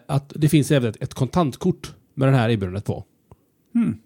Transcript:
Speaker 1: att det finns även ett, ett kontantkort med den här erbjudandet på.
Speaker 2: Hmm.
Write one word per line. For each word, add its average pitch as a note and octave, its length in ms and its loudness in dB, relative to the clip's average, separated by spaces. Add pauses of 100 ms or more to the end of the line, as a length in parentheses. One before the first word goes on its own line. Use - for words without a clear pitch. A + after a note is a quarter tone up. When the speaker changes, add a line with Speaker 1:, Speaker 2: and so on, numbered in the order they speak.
Speaker 1:
att - 300 -4
det D3+ 120 4
finns D3 220 2
även B2 200 2
ett, - 120 -10
ett B2 120 -8
kontantkort F3 800 -2 (220)
med C3+ 140 0
den C3+ 60 4
här A#2 140 2
erbjudandet G2 360 -2
på. - 200 -6 (720)
Speaker 2:
Hmm. G#3 320 0